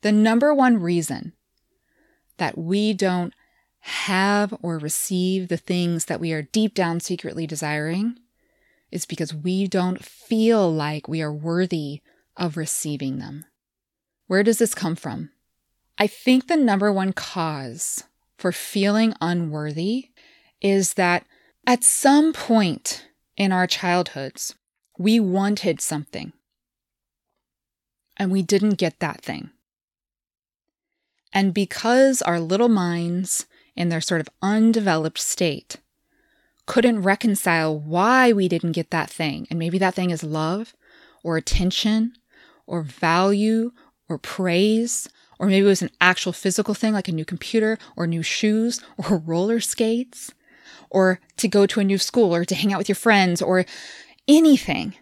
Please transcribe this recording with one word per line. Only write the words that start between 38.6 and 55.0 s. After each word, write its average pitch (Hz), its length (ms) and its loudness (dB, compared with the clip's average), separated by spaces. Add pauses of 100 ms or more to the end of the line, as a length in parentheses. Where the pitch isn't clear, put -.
get 160 180 -4
that 160 180 -4
thing, 151 400 -6
and 165 80 -6
maybe 165 200 -2
that 185 180 0
thing 180 140 -2
is 165 140 -4
love 160 520 -4 (480)
or 165 140 -2
attention 214 760 0 (540)
or 170 140 -6
value 202 880 0 (360)
or 160 100 -6
praise, 202 880 0 (300)
or 196 100 0
maybe 196 180 6
it 202 40 6
was 190 120 4
an 175 100 -4 (100)
actual 180 320 2
physical 202 400 -2
thing 220 200 -2
like 196 140 -2
a 180 60 -4
new 156 120 -4
computer 214 520 -2 (180)
or 170 120 -4
new 165 160 -2
shoes 220 580 0 (160)
<laughs> - 0 -
or 185 200 0
roller 170 420 0
skates, 233 720 -4 (580)
or 185 300 2 (180)
to - 100 0
go 202 180 4
to - 140 0
a 202 40 2
new 196 140 2
school 190 380 2
or 175 80 0
to 180 120 -2
hang 196 180 0
out 185 60 -2
with 202 100 -6
your 196 60 2
friends 190 460 2
or 185 240 2 (640)
anything. 302 760 4